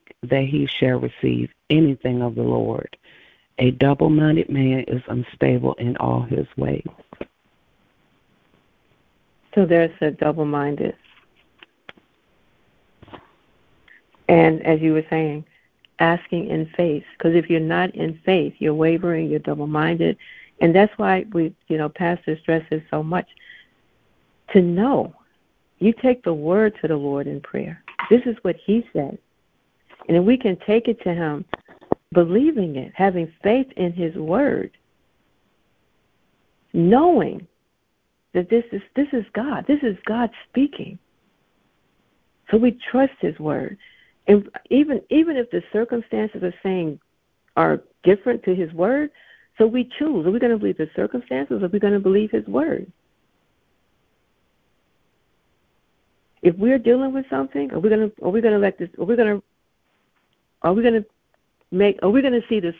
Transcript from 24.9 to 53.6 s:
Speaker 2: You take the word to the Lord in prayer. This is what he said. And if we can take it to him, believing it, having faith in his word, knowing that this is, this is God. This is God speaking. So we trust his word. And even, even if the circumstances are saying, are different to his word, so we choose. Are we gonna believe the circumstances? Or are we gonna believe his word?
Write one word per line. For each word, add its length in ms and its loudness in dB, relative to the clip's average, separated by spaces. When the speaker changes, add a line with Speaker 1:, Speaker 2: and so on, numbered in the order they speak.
Speaker 2:
You 140 2
take 300 0
the 120 -2
word 460 0
to 80 -4
the 80 0
Lord 300 -4
in 140 -10
prayer. 420 -10
This 160 6
is 160 -4
what 140 -2
he 360 -2
said. 260 -6
And 80 4
if 80 4
we 120 4
can 200 -2
take 320 0
it 140 -2
to 120 -4
him, 300 -6
believing 640 2
it, 180 -10
having 380 -2
faith 300 0
in 200 -4
his 240 -4
word, 540 -2
knowing 720 2
that 160 -2
this 240 2
is, 100 -8
this 180 0
is 200 -2
God. 340 -6
This 160 0
is 140 -2
God 240 -2
speaking. 500 -4
So 60 4
we 160 4
trust 480 -2
his 180 -4
word. 400 -6
And 220 6
even, 380 2
even 280 2
if 140 -4
the 120 -6
circumstances 680 -4
are 200 -4
saying, 360 -4
are 260 2
different 420 2
to 100 0
his 180 -4
word, 380 -2
so 100 4
we 180 0
choose. 280 -2
Are 40 2
we 80 0
gonna 200 0
believe 180 -4
the 180 -6
circumstances? 680 -6
Or 40 -2
are 20 -2
we 100 -2
gonna 200 2
believe 320 0
his 160 -4
word? 440 -4